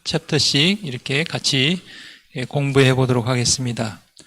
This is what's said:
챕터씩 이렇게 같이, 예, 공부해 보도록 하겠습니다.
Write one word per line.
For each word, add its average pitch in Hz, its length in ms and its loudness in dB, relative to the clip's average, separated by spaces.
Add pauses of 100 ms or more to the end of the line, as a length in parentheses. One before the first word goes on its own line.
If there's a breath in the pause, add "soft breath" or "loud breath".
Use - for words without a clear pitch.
챕터씩 165 840 0
이렇게 135 360 -4
같이, 147 600 0 (520 loud breath)
예, 127 120 -6
공부해 139 480 4
보도록 123 340 2
하겠습니다. 120 720 -2 (260 soft breath)